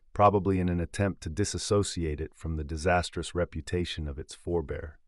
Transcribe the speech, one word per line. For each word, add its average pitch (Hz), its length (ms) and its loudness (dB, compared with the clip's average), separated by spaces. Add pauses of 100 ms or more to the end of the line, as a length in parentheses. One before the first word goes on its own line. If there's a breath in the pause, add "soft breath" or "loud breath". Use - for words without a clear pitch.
(140)
probably 98 460 4
in 90 80 2
an 87 120 2
attempt 90 420 0
to - 80 -6
disassociate 85 920 0
it 78 140 -8
from 82 240 -4
the 78 60 -4
disastrous 85 720 0
reputation 85 720 -2
of 69 100 -6
its - 160 -12
forebear. 78 640 -4 (100)